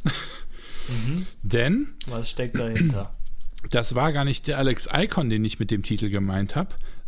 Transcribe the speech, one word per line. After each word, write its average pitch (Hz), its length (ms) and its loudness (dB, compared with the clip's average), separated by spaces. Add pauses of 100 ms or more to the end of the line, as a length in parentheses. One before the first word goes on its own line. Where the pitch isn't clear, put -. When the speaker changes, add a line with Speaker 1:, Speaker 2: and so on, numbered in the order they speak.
Speaker 1:
<laughs> - 840 -4
Speaker 2:
Mhm. 123 380 0 (160)
Speaker 1:
Denn 123 460 2 (180)
Speaker 2:
Was 117 240 -2
steckt 123 280 -2
dahinter? 113 540 0 (280)
Speaker 1:
<clears throat> - 300 0
das 120 260 2
war 147 160 4
gar 143 120 0
nicht 139 220 -2
der 147 120 -2
Alex 131 340 2
Icon, 165 360 2
den 110 160 2
ich 107 140 -2
mit 107 140 0
dem 101 100 0
Titel 104 280 0
gemeint 98 440 0
hab, 180 220 0 (320)